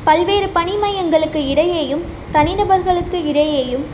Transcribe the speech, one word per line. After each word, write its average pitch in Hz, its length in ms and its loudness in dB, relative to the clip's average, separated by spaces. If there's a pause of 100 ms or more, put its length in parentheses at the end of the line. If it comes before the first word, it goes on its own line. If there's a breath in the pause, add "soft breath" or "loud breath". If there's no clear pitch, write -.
பல்வேறு 370 440 2
பணி 359 280 -2
மையங்களுக்கு 320 720 0
இடையேயும் 311 540 0 (300)
தனிநபர்களுக்கு 370 920 0
இடையேயும் 285 680 0